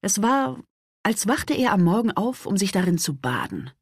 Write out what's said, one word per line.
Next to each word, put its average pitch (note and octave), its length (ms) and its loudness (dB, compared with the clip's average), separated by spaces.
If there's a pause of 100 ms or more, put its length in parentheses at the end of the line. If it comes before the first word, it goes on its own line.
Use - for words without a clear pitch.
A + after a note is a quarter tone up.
Es G3 200 -2
war, B3+ 400 0 (400)
als A3+ 260 -2
wachte - 280 0
er B3 160 2
am F#3+ 120 4
Morgen G#3+ 280 2
auf, A#3+ 340 -2
um G3 120 -2
sich F#3+ 140 0
darin F3+ 280 2
zu D3 160 -4
baden. B2 560 -6 (100)